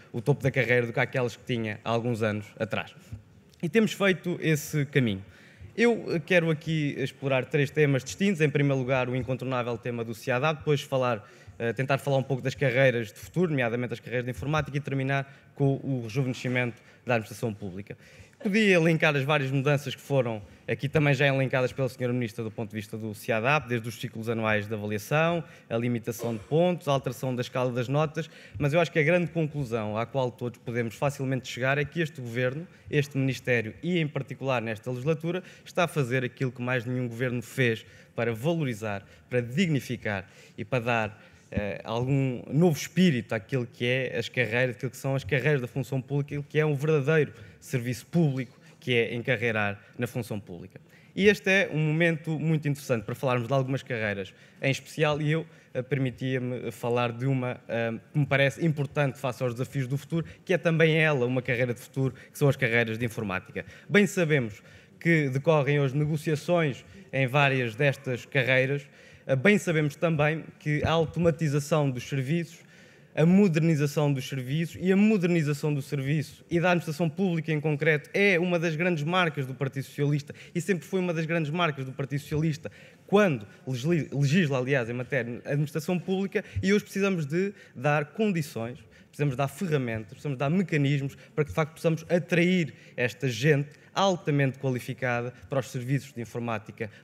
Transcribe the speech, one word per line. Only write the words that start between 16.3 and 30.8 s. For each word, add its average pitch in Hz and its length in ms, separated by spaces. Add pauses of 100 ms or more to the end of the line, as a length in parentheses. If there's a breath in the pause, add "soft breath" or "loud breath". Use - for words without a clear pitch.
da 123 100
administração 110 380
pública. 101 440 (420 loud breath)
Podia 208 360
elencar 160 400
as 131 80
várias 139 260
mudanças 135 460
que - 60
foram 120 400 (260 loud breath)
aqui 117 220
também 147 240
já 135 120
elencadas 135 460
pela 135 160
senhora 123 260
Ministra 117 300
do 110 80
ponto 110 200
de 107 40
vista 110 220
do 107 180
ciadap, 123 540
desde 117 180
os 113 80
ciclos 113 320
anuais 110 400
de 110 60
avaliação, 147 680 (280 loud breath)
a 117 80
limitação 117 560
de 107 100
pontos, 170 460
a - 20
alteração 135 420
da 120 80
escala 127 300
das 120 160
notas, 156 420 (280 loud breath)
mas 143 160
eu 170 80
acho 165 100
que 165 80
a 147 40
grande 170 280
conclusão 120 640
à 117 80
qual 127 240
todos 120 300
podemos 117 360